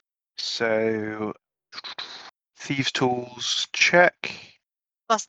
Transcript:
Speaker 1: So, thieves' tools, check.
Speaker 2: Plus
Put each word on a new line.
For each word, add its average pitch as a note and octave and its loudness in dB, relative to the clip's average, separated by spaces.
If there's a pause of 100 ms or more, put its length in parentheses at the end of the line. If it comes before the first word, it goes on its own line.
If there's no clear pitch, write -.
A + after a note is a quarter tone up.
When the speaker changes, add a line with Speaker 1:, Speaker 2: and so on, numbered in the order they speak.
(380)
Speaker 1:
So, A2 -2 (1200)
thieves' C3+ -2
tools, B2 0
check. - 4 (760)
Speaker 2:
Plus A3 0